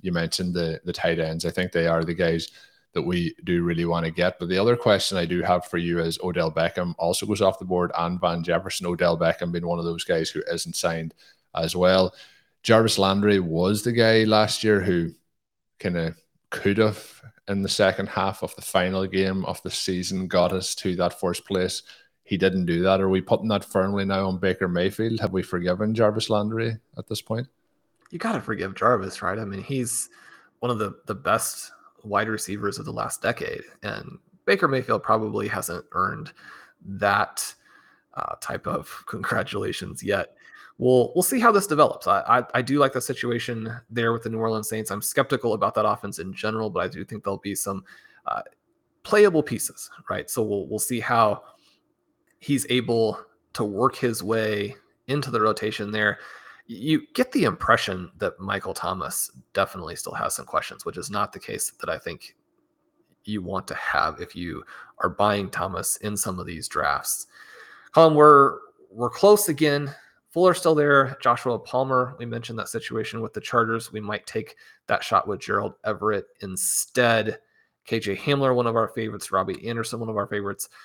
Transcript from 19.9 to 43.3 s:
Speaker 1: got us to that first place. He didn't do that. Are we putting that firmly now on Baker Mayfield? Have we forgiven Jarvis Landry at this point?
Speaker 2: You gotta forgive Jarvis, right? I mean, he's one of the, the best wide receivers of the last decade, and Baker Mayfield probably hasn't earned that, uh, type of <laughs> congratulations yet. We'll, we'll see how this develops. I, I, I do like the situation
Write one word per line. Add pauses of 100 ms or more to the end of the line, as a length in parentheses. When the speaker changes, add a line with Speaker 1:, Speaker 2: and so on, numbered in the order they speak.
Speaker 1:
got
us
to
that
first
place. (420)
He
didn't
do
that.
Are
we
putting
that
firmly
now
on
Baker
Mayfield?
Have
we
forgiven
Jarvis
Landry (200)
at
this
point? (640)
Speaker 2:
You
gotta
forgive
Jarvis,
right?
I
mean,
he's (500)
one
of
the,
the
best (300)
wide
receivers
of
the
last
decade, (180)
and (260)
Baker
Mayfield
probably
hasn't
earned (540)
that, (600)
uh,
type
of
<laughs>
congratulations
yet. (420)
We'll,
we'll
see
how
this
develops.
I,
I, (120)
I
do
like
the
situation (180)